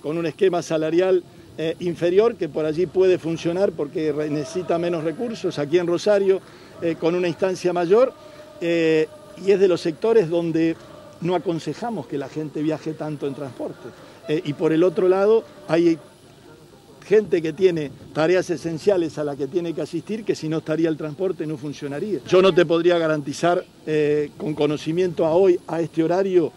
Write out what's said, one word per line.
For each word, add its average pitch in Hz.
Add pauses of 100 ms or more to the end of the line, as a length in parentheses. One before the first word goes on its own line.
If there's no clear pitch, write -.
con 151
un 170
esquema 170
salarial, 170 (340)
eh, 165
inferior, 180
que 165
por 156
allí 160
puede 185
funcionar 170
porque 156
re-, 151
necesita 170
menos 170
recursos. 170
Aquí 147
en 175
Rosario, 196 (400)
eh, 165
con 170
una 180
instancia 180
mayor, 185 (480)
eh, 160 (380)
y 196
es 196
de 196
los 170
sectores 190
donde 165 (460)
no 180
aconsejamos 170
que 151
la 135
gente 156
viaje 156
tanto 151
en 139
transporte. 139 (380)
Eh, 151
y 143
por 156
el 160
otro 185
lado, 202 (240)
hay 165 (1080)
gente 190
que 160
tiene 160 (220)
tareas 170
esenciales 165
a 151
las 139
que 139
tiene 170
que 160
asistir, 196
que 202
si 156
no 160
estaría 160
el 156
transporte 160
no 151
funcionaría. 147
Yo 185
no 190
te 170
podría 170
garantizar, 160 (220)
eh, 151
con 151
conocimiento 160
a 156
hoy, 180
a 165
este 160
horario 175